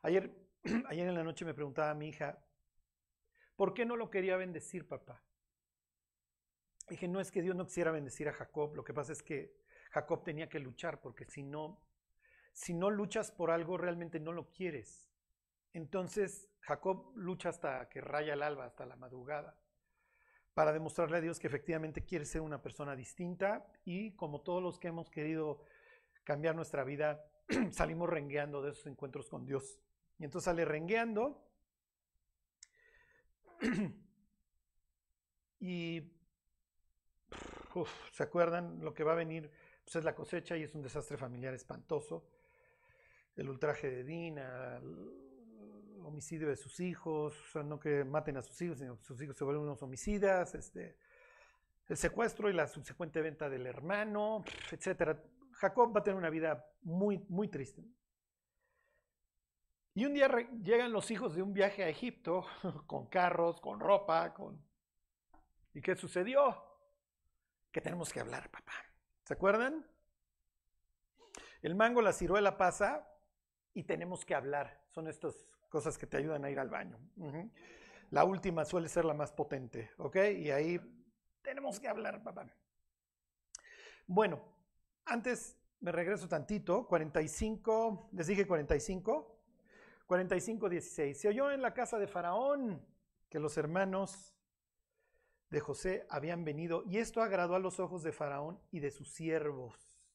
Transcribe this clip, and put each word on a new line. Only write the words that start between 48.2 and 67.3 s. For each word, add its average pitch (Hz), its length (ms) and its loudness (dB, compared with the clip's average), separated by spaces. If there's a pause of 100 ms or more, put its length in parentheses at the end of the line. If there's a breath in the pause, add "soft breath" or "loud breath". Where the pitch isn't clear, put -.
a 127 60 -4
sus - 200 -14
hijos, 170 160 -2
sino 123 200 -10
que - 60 -20
sus 127 160 -12
hijos 143 160 -8
se 139 80 -2
vuelven 147 200 0
unos 147 180 -4
homicidas, 185 720 2
este, - 420 -12 (920 loud breath)
el 165 80 -2
secuestro 208 520 2
y 196 40 4
la 160 140 4
subsecuente 156 540 -4
venta 151 280 -2
del 127 180 -4
hermano, 208 800 -2 (260)
etcétera. 165 520 0 (300)
Jacob 233 420 6
va 208 60 8
a - 40 -4
tener 196 140 2
una 165 120 2
vida 156 360 0 (160)
muy, 196 460 2
muy 190 200 0
triste. - 360 -8 (2000)
Y 220 120 2
un 285 80 2
día 277 140 8
re-, 240 200 4 (140)
llegan 233 300 6
los 208 180 0
hijos 208 240 0
de 180 80 2
un 202 100 0
viaje 196 320 4
a 165 40 4
Egipto, 175 580 -2 (160)
<laughs> 165 240 -4
con 135 200 -4
carros, 170 540 4
con - 180 -6
ropa, 170 540 6
con... - 300 -12 (1120)
¿y 151 80 -10
qué 185 120 2
sucedió? 226 680 4 (1080)